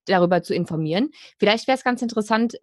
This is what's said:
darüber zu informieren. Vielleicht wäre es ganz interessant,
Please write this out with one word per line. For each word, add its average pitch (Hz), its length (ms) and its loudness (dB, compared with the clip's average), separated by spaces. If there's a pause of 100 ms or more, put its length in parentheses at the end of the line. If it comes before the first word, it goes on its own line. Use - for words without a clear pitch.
darüber 175 380 2
zu - 100 -4
informieren. 165 560 -2 (300)
Vielleicht 208 280 0
wäre 262 80 2
es 254 80 -4
ganz 247 200 -2
interessant, 226 600 -2